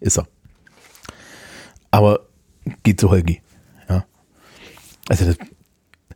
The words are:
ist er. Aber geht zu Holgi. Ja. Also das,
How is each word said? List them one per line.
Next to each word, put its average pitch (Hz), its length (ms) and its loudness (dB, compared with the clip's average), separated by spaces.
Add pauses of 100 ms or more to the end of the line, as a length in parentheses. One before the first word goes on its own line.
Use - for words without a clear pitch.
ist - 160 -4
er. 82 100 -6 (1600)
Aber 104 360 2 (560)
geht 104 160 2
zu 98 100 4
Holgi. 85 320 0 (460)
Ja. 92 180 -2 (1000)
Also 90 200 -2
das, 85 100 0 (800)